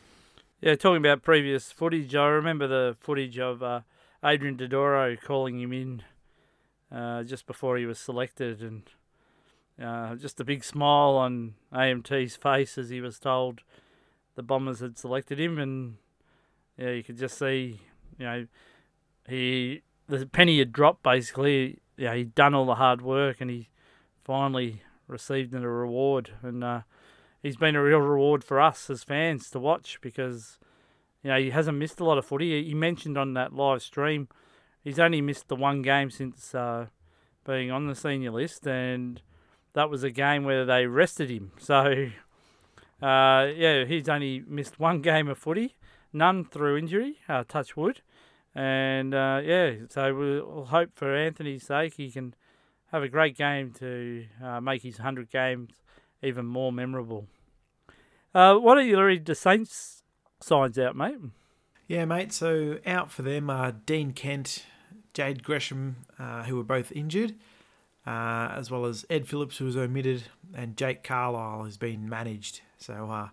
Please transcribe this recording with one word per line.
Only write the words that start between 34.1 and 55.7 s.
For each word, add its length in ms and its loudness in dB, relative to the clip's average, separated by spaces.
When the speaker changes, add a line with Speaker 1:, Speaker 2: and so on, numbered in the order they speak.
Speaker 1:
he's 140 -8
only 240 4
missed 260 -4
the 80 -4
one 240 0
game 300 2
since, 440 -12
uh, 320 -4
being 260 -4
on 160 -4
the 80 -4
senior 360 -4
list, 360 -6
and 560 -4
that 160 2
was 140 -6
a 80 -2
game 340 0
where 220 2
they 200 4
rested 440 -2
him. 280 -10
So, 500 2
uh, 520 6
yeah, 300 4
he's 240 -4
only 380 -2
missed 320 -10
one 220 2
game 280 2
of 100 -6
footy, 380 -4
none 320 2
through 320 -2
injury, 420 -4
uh, 180 -2
touch 300 -6
wood. 240 -2
And, 600 0
uh, 300 2
yeah, 300 2
so 240 0
we'll 540 -4
hope 280 2
for 200 -2
Anthony's 500 -4
sake 300 -2
he 160 -12
can 240 -12
have 120 -4
a 60 -4
great 280 2
game 420 -2
to, 480 -10
uh, 160 -6
make 220 -4
his 160 -14
hundred 320 -8
games 420 -2